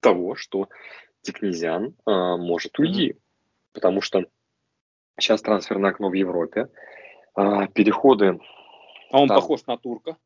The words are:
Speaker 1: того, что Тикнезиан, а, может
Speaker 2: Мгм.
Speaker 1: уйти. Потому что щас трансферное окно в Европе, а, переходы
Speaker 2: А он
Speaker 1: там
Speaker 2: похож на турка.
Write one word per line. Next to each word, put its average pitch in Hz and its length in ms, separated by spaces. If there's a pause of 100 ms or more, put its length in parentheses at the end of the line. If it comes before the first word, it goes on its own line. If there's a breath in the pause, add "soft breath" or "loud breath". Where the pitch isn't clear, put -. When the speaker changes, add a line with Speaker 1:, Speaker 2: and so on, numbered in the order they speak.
Speaker 1:
того, 92 340
что - 340 (540 loud breath)
Тикнезиан, 90 720 (100)
а, 90 320
может 87 420
Speaker 2:
Мгм. 170 320
Speaker 1:
уйти. - 40 (580)
Потому 92 280
что 92 240 (960)
щас 110 240
трансферное 98 480
окно 98 180
в 90 60
Европе, 92 540 (640 loud breath)
а, 101 320
переходы 104 720 (720 loud breath)
Speaker 2:
А 135 100
он 139 120
Speaker 1:
там - 0
Speaker 2:
похож - 360
на 123 100
турка. 123 480